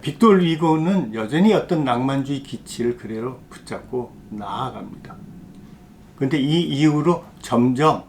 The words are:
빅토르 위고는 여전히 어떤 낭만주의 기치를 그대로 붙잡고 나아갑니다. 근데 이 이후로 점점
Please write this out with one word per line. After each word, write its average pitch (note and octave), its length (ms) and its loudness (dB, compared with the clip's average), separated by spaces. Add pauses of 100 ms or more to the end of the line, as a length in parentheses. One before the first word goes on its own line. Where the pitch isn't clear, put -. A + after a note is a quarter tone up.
빅토르 F#3 420 4
위고는 D#3+ 680 2
여전히 C#3+ 400 2
어떤 D#3+ 320 0
낭만주의 C3 580 -2
기치를 A#2+ 540 -6
그대로 A2+ 420 -10 (100)
붙잡고 - 640 -10 (200)
나아갑니다. G#2 840 -10 (1000)
근데 C#3 200 0
이 D3 240 2
이후로 D3+ 640 2 (180)
점점 B2+ 680 2